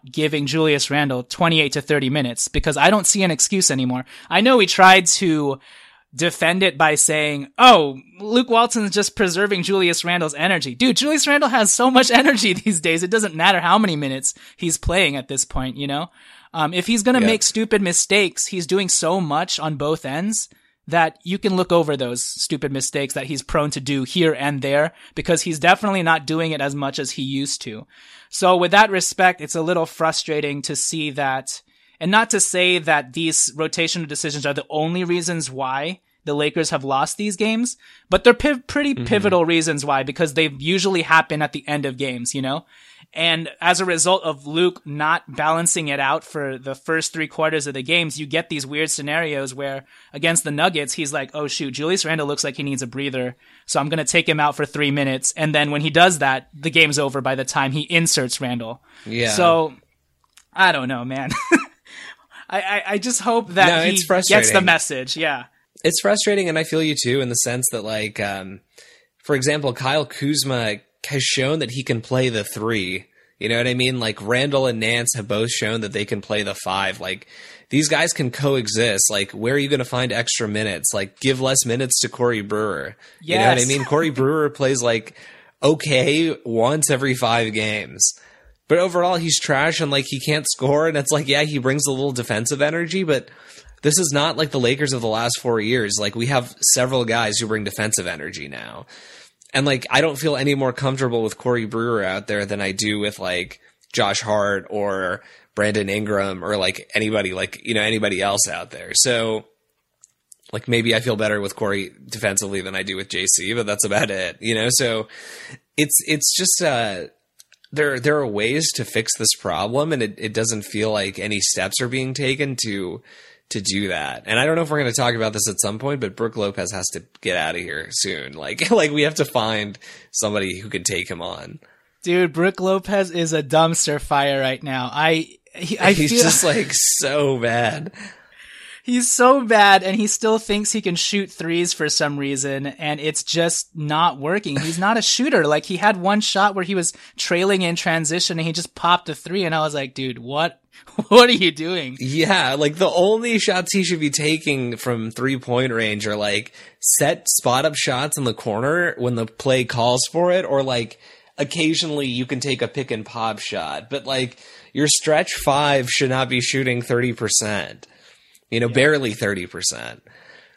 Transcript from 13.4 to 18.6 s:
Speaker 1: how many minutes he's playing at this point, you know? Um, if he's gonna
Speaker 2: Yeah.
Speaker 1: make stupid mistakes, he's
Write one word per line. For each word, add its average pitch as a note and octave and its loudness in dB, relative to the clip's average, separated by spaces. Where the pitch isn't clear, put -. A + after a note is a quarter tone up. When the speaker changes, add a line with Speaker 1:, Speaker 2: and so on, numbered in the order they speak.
Speaker 1:
how F3 4
many G3 2
minutes C3+ -4
he's E3 -2
playing E3+ 2
at C3 -8
this C3+ -2
point, C3 -6
you C#3+ -6
know? C#3+ -6
Um, D#3+ 0
if F3+ 0
he's A3+ 2
gonna B3 4
Speaker 2:
Yeah. A3 6
Speaker 1:
make A3 2
stupid A3 2
mistakes, F#3+ 2
he's F3 -4